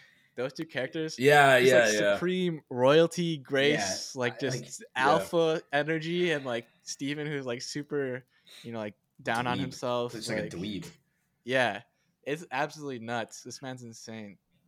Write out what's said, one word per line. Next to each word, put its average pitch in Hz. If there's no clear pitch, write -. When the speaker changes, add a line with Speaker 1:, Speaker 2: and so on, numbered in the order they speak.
Speaker 1:
those 131
two 160
characters. 156
Speaker 2:
Yeah, 139
Speaker 1:
Just, 127
Speaker 2:
yeah, 123
Speaker 1:
like, 110
Speaker 2:
yeah. 104
Speaker 1:
supreme 175
royalty, 160
grace, 135
Speaker 3:
Yeah, 131
Speaker 1:
like, 123
Speaker 3:
I, -
Speaker 1:
just 127
Speaker 3:
like 135
Speaker 2:
Yeah. -
Speaker 1:
alpha 160
energy, 160
and, 147
like, 120
Steven, 147
who's, 143
like, 120
super, 139
you 120
know, 117
like, 104
down 120
on 120
Speaker 3:
Dweeb. 135
Speaker 1:
himself, 123
Speaker 3:
Looks 110
like 110
a 107
Speaker 1:
like, -
Speaker 3:
dweeb. 95
Speaker 1:
yeah, 117
it's 156
absolutely 143
nuts. 113
This 123
man's 131
insane. 110